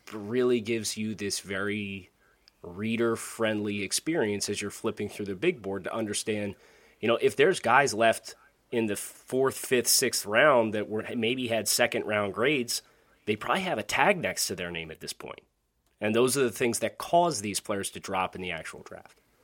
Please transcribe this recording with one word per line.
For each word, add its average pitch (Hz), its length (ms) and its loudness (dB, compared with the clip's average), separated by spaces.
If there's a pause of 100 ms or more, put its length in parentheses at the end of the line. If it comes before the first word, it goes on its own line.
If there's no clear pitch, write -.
(140)
really 120 460 2
gives 110 380 -4
you 107 180 -4
this 98 240 -4
very 98 680 -6 (520)
reader-friendly 110 1200 -2
experience 107 680 -2
as 101 120 -4
you're 101 100 -6
flipping 104 360 -4
through 101 200 -8
the 98 80 -6
big 143 260 -2
board 95 240 -6
to - 80 -6
understand, 104 640 -4 (440)
you 107 80 -2
know, 117 140 4
if 131 160 2
there's 165 240 4
guys 120 320 4
left 113 420 2 (360)
in 117 140 2
the 104 100 0
fourth, - 600 -2
fifth, - 300 2
sixth - 380 2
round 113 480 6
that 104 140 -2
were, 107 160 -4 (120)
maybe 120 320 0
had 110 200 -2
second-round 104 680 2
grades, 120 480 0 (440)
they 107 100 0
probably 160 280 -2
have 160 160 -2
a 104 40 -2
tag 147 360 2
next - 280 -2
to 101 80 -6
their 87 140 -6
name 82 220 -8
at 80 80 -16
this - 140 -10
point. - 280 -14 (580)
And 107 140 2
those 123 240 4
are 139 60 4
the 120 80 2
things 117 280 0
that - 180 -4
cause 170 440 2
these 101 180 -4
players 98 320 -4
to 98 80 -12
drop 92 360 -4
in 92 60 -10
the 90 100 -6
actual 80 320 -10
draft. - 340 -20 (260)